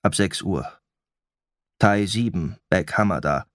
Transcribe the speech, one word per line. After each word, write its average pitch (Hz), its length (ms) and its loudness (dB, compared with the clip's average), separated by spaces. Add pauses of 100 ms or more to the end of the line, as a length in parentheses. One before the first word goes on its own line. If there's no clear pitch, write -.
ab - 100 4
sechs - 280 0
Uhr. 82 380 -6 (1000)
Tai 101 260 4
sieben, 98 520 -2 (120)
Beck 90 280 0
Hamada. 73 580 0